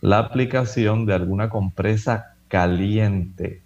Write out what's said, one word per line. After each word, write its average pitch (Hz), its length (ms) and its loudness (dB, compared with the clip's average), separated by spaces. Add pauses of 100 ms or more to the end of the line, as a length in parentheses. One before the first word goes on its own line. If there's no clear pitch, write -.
la 101 180 4
aplicación 117 840 0
de 104 80 2
alguna 95 360 -2
compresa 107 840 -2 (120)
caliente 92 1200 0